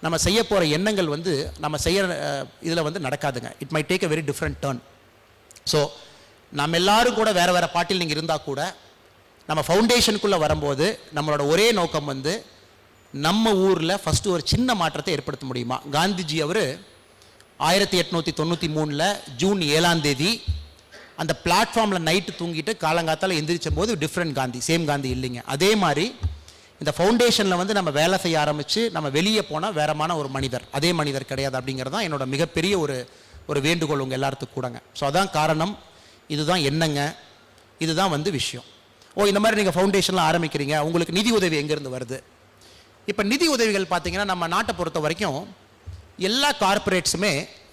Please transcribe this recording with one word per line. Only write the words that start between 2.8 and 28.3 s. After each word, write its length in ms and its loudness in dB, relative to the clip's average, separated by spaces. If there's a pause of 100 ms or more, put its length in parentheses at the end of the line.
வந்து 180 -4
நடக்காதுங்க. 520 -4 (100)
It 80 -12
might 200 -2
take 220 0
a 20 2
very 100 -2
different 380 -4
turn. 160 -4 (880)
So, 260 2 (640)
நம்ம 240 0
எல்லாரும் 380 4
கூட 180 4
வேற 200 4
வேற 220 4
பார்ட்டியில் 220 0
நீங்க 160 0
இருந்தா 240 -2
கூட, 380 -4 (720)
நம்ம 220 0
ஃபவுண்டேஷனுக்குள்ள 680 4
வரும்போது, 640 0 (140)
நம்மளோட 340 0
ஒரே 240 4
நோக்கம் 320 0
வந்து, 400 -4 (680)
நம்ம 420 2
ஊர்ல 440 2
ஃபர்ஸ்ட் 280 -2
ஒரு 180 0
சின்ன 300 0
மாற்றத்தை 400 -2
ஏற்படுத்த 320 -6
முடியுமா? 340 -4 (120)
காந்திஜி 500 0
அவரு 420 -2 (720)
ஆயிரத்தி 440 2
எட்நூத்தி 360 -2
தொண்ணூத்தி 400 -2
மூணுல 400 0 (200)
ஜூன் 240 2
ஏழாம் 400 2
தேதி 420 0 (760)
அந்த 280 -4
பிளாட்ஃபார்ம்ல 540 2
நைட்டு 300 0 (100)
தூங்கிட்டு 420 -4
காலங்காத்தால 520 0
எந்திரிச்ச 420 -2
போது 200 0
டிஃப்ரெண்ட் 380 -2
காந்தி, 340 -4
சேம் 180 2
காந்தி 300 -2
இல்லைங்க. 320 -6
அதே 280 2
மாதிரி 400 2 (640)
இந்த 200 -4
ஃபவுண்டேஷன்ல 580 4
வந்து 180 0
நம்ம 160 0
வேலை 280 2
செய்ய 200 0